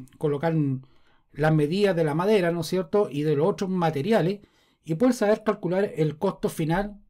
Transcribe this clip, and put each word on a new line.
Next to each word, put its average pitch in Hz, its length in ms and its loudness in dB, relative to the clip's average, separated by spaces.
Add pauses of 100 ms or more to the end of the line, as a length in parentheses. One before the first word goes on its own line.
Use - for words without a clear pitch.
(180)
colocar 151 360 -2 (760)
las 156 220 2
medidas 180 400 2
de 165 100 0
la 147 100 0
madera, 180 360 2
¿no 170 120 -2
es - 40 -8
cierto?, 202 440 0
y 147 120 -4
de 151 140 0
los 147 100 2
otros 202 240 -2
materiales, 175 720 0 (440)
y 156 100 -6
poder 247 200 4
saber 220 300 0
calcular 202 520 -2
el 156 220 0
costo 196 300 -4
final 170 600 -4